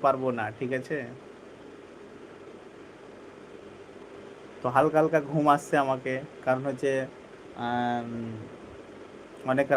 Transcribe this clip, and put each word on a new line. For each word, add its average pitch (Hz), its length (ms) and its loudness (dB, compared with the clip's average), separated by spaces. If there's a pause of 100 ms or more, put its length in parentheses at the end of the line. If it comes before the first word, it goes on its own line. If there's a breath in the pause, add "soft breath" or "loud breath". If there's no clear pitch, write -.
পারবো 131 240 6 (100)
না, 110 60 0 (140)
ঠিক 127 200 -2
আছে? 127 180 -2 (3750)
তো - 140 -4
হালকা 147 260 6
হালকা 156 200 6 (100)
ঘুম 151 140 4 (100)
আসছে 147 200 2 (100)
আমাকে, 131 300 0 (300)
কারণ 131 240 4
হচ্ছে, 135 220 2 (760)
আম, 120 420 2 (1400)
অনেক 139 140 6 (100)